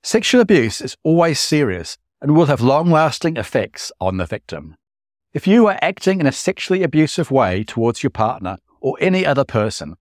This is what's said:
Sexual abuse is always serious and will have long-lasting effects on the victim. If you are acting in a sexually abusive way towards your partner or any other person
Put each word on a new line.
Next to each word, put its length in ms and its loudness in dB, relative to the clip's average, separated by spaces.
Sexual 360 2
abuse 400 2
is 240 -10
always 340 2
serious 600 -2
and 120 0
will 120 6
have 160 0
long-lasting 720 2
effects 640 -6
on 160 -2
the 100 -4
victim. 480 -12
If 140 -4
you 200 6
are 140 -2
acting 400 -2
in 40 0
a 60 4
sexually 500 -4
abusive 480 0
way 360 0
towards 380 -2
your 60 -2
partner 480 -4
or 220 -4
any 240 0
other 180 0
person 580 -4